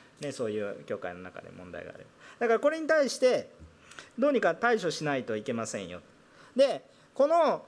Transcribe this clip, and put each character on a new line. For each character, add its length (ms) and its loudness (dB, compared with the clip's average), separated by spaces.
ね、 120 -8
そ 140 -4
う 40 -2
い 100 -2
う 240 -8
教 140 -6
会 160 -8
の 60 -14
中 200 -14
で 100 -16
問 220 -16
題 120 -12
が 100 -14
あ 20 -20
る。 100 -20
だ 80 -2
か 80 4
ら、 60 2
こ 80 4
れ 100 -2
に 80 -6
対 220 4
し 100 -6
て、 300 2
ど 100 4
う 40 2
に 100 2
か 120 4
対 240 2
処 120 -2
し 120 -6
な 140 0
い 80 -4
と 100 -4
い 80 -4
け 120 -4
ま 120 -4
せ 140 -6
ん 80 -10
よ。 120 -12
で、 300 4
こ 120 4
の、 420 4